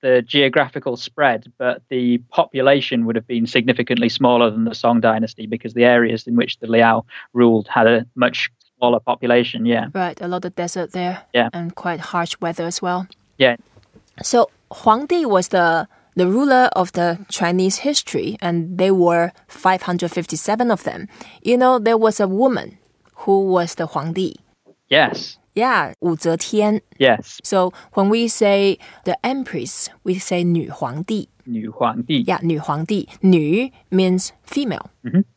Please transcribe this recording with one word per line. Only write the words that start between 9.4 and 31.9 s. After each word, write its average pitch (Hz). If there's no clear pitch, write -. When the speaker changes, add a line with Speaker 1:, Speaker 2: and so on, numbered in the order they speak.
Speaker 1:
yeah. 117
Speaker 2:
Right, 180
a 175
lot 180
of 175
desert 175
there 180
Speaker 1:
Yeah. -
Speaker 2:
and 170
quite 175
harsh 170
weather 170
as 170
well. 180
Speaker 1:
Yeah. 123
Speaker 2:
So -
Huangdi 285
was 190
the, 170
the 180
ruler 254
of 180
the 175
Chinese 185
history, -
and 170
there 190
were 170
five 185
hundred 175
fifty-seven 208
of 190
them. -
You 247
know, 254
there 226
was 220
a 202
woman 226
who 196
was 180
the 165
Huangdi. 165
Speaker 1:
Yes. -
Speaker 2:
Yeah, 214
Wu 165
Zetian. 208
Speaker 1:
Yes. 123
Speaker 2:
So 180
when 196
we 233
say 202
the 185
empress, 233
we 185
say 175
女 170
皇 139
帝. 214
Speaker 1:
女 113
皇 -